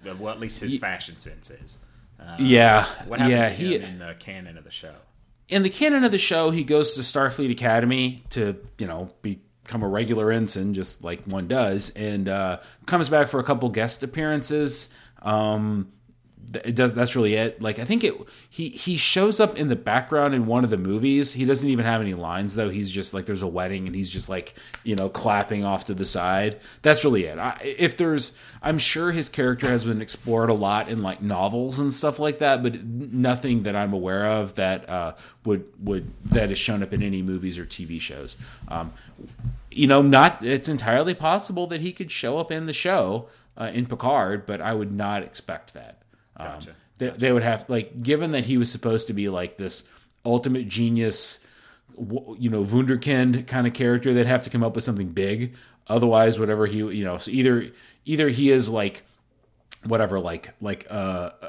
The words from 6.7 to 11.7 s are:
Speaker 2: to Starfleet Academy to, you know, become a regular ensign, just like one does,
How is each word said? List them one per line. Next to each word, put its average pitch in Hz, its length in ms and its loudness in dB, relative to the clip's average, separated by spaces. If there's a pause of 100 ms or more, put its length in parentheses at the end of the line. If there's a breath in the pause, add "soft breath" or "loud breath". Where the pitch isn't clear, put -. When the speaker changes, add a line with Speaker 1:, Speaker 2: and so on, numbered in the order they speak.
Speaker 2:
to 135 60 -4
Starfleet 135 500 0
Academy 123 800 2
to, 104 260 -2 (220)
you 104 80 -4
know, 87 240 -8 (120)
become - 600 -8
a 101 60 -2
regular 110 420 0
ensign, 104 440 0
just - 280 -6
like 87 220 -8
one 95 240 -6
does, 101 480 0